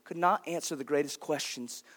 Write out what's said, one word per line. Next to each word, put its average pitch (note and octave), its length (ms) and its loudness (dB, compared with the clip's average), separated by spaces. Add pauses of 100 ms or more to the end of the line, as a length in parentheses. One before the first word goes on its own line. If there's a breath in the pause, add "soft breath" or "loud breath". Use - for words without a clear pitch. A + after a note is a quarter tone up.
could E3 120 -8
not F3+ 300 4
answer E3 280 -2
the C#3 80 -4
greatest C#3+ 360 2
questions - 640 -4 (140 soft breath)